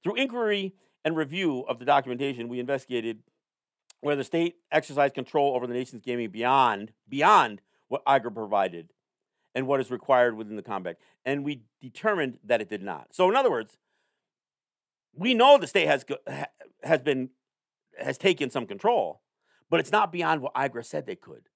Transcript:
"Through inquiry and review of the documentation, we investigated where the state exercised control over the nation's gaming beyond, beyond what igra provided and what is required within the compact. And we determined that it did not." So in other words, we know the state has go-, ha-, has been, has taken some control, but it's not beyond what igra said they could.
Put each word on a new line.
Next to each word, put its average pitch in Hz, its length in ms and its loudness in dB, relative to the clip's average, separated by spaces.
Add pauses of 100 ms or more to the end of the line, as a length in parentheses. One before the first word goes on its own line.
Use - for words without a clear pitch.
"Through 208 140 -4
inquiry 220 580 -2 (300)
and 160 120 -2
review 156 520 -2
of 123 100 -4
the 123 60 -16
documentation, 127 640 0
we 123 120 -6
investigated 123 600 -4 (800)
where 143 160 -2
the 135 80 -4
state 170 320 -2 (160)
exercised 143 420 0
control 139 400 0
over 123 120 -2
the 120 80 -6
nation's 123 280 -8
gaming 120 280 -4
beyond, 113 600 2 (160)
beyond 143 520 4 (280)
what - 160 -6
igra 123 300 2
provided 98 580 -2 (640)
and 131 120 -4
what 139 140 2
is 127 100 -6
required 123 460 2
within 107 200 -10
the 101 60 -10
compact. 90 380 -10 (240)
And 139 200 -4
we 143 180 -8 (180)
determined 147 640 -4
that 110 160 0
it 104 80 -8
did 101 140 -8
not." 85 320 -10
So 185 160 4
in 226 60 2
other 262 140 2
words, 117 280 -6 (1400)
we 214 180 0
know 254 240 10
the 185 100 2
state 170 200 2
has 143 180 2
go-, 139 140 -6 (100)
ha-, 139 180 -8 (360)
has 156 180 2
been, 131 300 -2 (680)
has - 200 -6
taken 170 320 0
some 120 160 -4
control, 101 560 -2 (480)
but 165 100 4
it's - 120 -4
not 208 200 2
beyond 160 300 -2
what 135 120 -8
igra 127 300 -4
said 147 220 -8
they 95 100 -10
could. - 400 -20